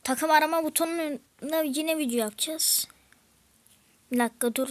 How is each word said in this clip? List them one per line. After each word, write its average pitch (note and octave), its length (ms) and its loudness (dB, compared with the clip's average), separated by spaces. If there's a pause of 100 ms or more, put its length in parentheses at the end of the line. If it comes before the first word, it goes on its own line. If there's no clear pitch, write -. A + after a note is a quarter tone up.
takım C4 280 0
arama D#4 320 4
butonuna D#4+ 1000 -2
yine D#4 340 -2
video A#3+ 220 0
yapacağız. - 680 -2 (1200)
Bir B3 80 2
dakika A#3 360 0
dur, C4 160 -2